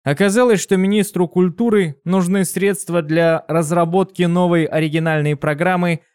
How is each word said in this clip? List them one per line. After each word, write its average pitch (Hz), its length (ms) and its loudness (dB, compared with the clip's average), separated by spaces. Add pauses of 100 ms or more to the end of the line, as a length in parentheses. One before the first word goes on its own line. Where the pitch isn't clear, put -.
Оказалось, 202 580 2
что - 140 -2
министру 190 540 0
культуры 185 760 0
нужны 185 400 0
средства 185 580 -2
для 160 460 0
разработки 170 760 0
новой 175 420 2
оригинальной 156 720 -2
программы 175 640 -2 (140)